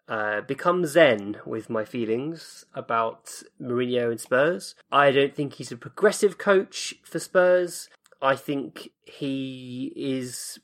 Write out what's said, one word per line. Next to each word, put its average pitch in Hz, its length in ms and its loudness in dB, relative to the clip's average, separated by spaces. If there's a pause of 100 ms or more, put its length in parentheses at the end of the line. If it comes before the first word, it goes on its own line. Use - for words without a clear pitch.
uh, 107 340 -4
become 175 420 0
zen 127 600 4
with 117 240 -8
my 110 160 -2
feelings 127 880 -6
about 113 680 -4 (160)
Mourinho 123 520 -2
and 117 100 -6
Spurs. 156 540 0 (180)
I 139 180 6
don't 139 240 2
think 143 200 -6
he's - 180 -12
a 123 60 -12
progressive 196 580 2
coach - 680 0
for - 160 -10
Spurs. 180 720 2 (340)
I 135 120 4
think - 540 -8 (160)
he 131 920 -8
is 131 680 -6